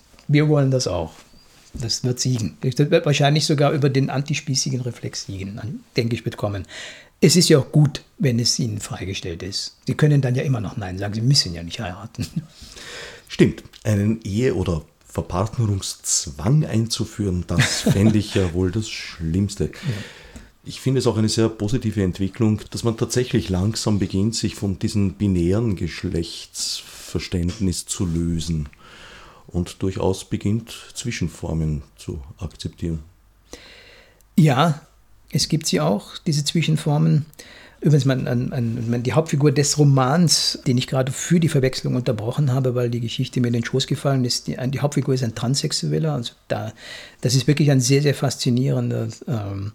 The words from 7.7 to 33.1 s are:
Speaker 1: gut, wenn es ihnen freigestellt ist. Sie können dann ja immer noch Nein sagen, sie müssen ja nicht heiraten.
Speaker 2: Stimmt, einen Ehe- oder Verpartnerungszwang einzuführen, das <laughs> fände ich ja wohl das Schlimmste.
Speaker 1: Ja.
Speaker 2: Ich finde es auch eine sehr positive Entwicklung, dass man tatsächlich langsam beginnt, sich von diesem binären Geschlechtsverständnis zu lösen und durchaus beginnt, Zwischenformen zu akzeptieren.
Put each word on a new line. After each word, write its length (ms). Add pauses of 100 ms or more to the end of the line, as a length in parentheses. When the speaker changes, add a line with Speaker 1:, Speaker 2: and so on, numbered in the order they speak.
Speaker 1:
gut, 300 (160)
wenn 220
es 200
ihnen 200
freigestellt 640
ist. 320 (100)
Sie 80
können 280
dann 140
ja 80
immer 180
noch 160
Nein 200
sagen, 160
sie 80
müssen 320
ja 100
nicht 180
heiraten. 440 (1040)
Speaker 2:
Stimmt, 360 (200)
einen 400
Ehe- 320
oder 300 (200)
Verpartnerungszwang 1600
einzuführen, 800
das 340
<laughs> 0
fände 360
ich 180
ja 180
wohl 180
das 180
Schlimmste. 760
Speaker 1:
Ja. 60 (920)
Speaker 2:
Ich 180
finde 180
es 80
auch 100
eine 120
sehr 200
positive 540
Entwicklung, 580 (100)
dass 120
man 140
tatsächlich 520
langsam 500
beginnt, 360
sich 200
von 240
diesem 340
binären 640
Geschlechtsverständnis 2000
zu 200
lösen 640 (800)
und 300
durchaus 440
beginnt, 500 (180)
Zwischenformen 920 (140)
zu 240 (160)
akzeptieren. 640 (1400)